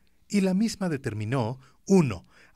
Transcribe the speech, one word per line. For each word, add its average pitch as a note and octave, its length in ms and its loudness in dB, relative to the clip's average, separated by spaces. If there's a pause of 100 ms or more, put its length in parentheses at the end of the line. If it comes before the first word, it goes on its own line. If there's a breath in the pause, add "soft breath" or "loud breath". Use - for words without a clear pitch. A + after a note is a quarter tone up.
(280 soft breath)
y G3+ 140 0
la F#3 120 0
misma G3 340 -2
determinó, A#2+ 720 -4 (280 loud breath)
uno, C#3+ 380 4 (320 loud breath)